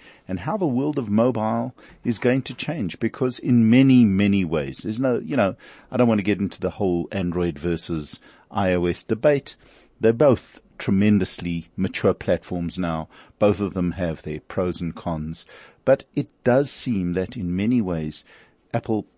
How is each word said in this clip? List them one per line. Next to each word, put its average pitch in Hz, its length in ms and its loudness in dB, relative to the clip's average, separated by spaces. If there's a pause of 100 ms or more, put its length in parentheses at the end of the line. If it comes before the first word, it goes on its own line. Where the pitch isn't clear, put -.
(280)
and 92 120 -6
how 165 180 -6
the 185 80 -2
world 143 320 -2
of 113 100 -6
mobile 113 680 0 (300)
is 120 140 -2
going 127 240 2
to - 100 -10
change. 131 480 -6
Because 127 380 -2
in 117 320 4
many, 127 340 8
many 101 400 4
ways, 73 380 -4
there's 110 180 -6
no, 127 200 0
you 151 160 -6
know, 98 200 2 (340)
I - 60 -6
don't 120 120 4
want 110 100 4
to 98 40 -2
get 95 160 0
into 95 220 -4
the 90 100 -2
whole 87 400 -2
Android 87 480 -2
versus 82 600 -4 (300)
I 95 240 0
O 87 100 0
S 87 180 -2
debate. 139 540 -2 (420)
They're 113 140 4
both 120 480 2 (160)
tremendously 95 1000 0
mature 92 360 0
platforms 87 640 -4
now. 82 320 -6 (300)
Both 101 220 2
of 98 140 -4
them 90 180 -2
have 82 300 -6
their 76 180 -8
pros 90 400 -4
and 85 120 -6
cons. 82 540 -8 (380)
But 135 200 2 (120)
it 143 120 -4 (140)
does 135 260 2
seem 95 440 -4
that 92 240 -4
in 90 180 -4
many 113 260 0
ways, 82 440 -4 (480)
Apple 110 340 -4 (120)